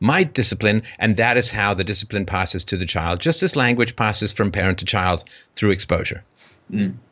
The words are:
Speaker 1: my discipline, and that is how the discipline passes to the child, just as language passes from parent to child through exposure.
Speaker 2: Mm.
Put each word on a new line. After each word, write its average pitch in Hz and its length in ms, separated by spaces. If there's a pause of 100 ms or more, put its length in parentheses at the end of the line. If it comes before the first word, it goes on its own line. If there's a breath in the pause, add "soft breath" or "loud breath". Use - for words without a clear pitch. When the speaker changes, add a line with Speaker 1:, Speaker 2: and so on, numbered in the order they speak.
Speaker 1:
my 156 240
discipline, 107 580 (160 loud breath)
and 110 200
that 117 180
is 120 140
how 101 240
the 92 100
discipline 98 420
passes 92 380
to - 120
the 90 100
child, 87 340
just - 220
as 185 120
language 120 400
passes 110 380
from 101 180
parent 92 280
to - 60
child 90 380 (320 loud breath)
through 107 160
exposure. 87 540 (480 soft breath)
Speaker 2:
Mm. 101 220 (180)